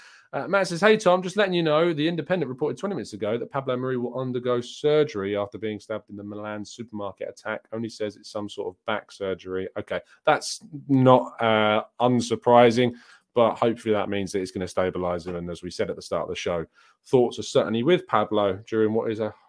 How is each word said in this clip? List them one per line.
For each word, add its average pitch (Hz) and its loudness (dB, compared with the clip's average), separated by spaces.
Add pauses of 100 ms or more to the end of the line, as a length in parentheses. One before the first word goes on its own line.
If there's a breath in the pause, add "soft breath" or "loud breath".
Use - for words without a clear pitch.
(320 loud breath)
Uh, 131 -6
Matt 185 0
says, 170 -6
"Hey, 214 6
Tom, 185 4
just 185 -4
letting 190 2
you 170 2
know, 160 4
The 147 0
Independent 165 -2
reported 143 -4
twenty 196 -4
minutes 110 -8
ago 107 -2
that 123 -8
Pablo 131 -2
Mari 131 -4
will 120 -4
undergo 123 -2
surgery 120 0
after 101 -4
being 107 -6
stabbed 107 -10
in 101 -14
the 101 -12
Milan 104 -10
supermarket 104 -10
attack. 107 -8 (100)
Only 113 -6
says 107 -6
it's - -20
some 104 -8
sort 98 -8
of - -12
back - -6
surgery." 92 -6 (100)
Okay, 95 -6 (260 soft breath)
that's - 0 (280)
not, 127 6
uh, 107 2 (160)
unsurprising, 120 6 (420 loud breath)
but 113 4
hopefully 117 0
that 101 0
means 98 -2
that 98 -2
it's 92 -4
gonna 92 -6
stabilise 90 -2
him. 90 -6
And 87 -8
as 85 -10
we 90 -10
said 98 -4
at 87 -8
the - -14
start 85 -4
of - -6
the 87 -8
show, 85 -4 (400 soft breath)
thoughts 123 2
are 107 -8
certainly 113 0
with 170 2
Pablo 104 0
during 110 0
what 113 -2
is 107 -6
a 107 -4 (140)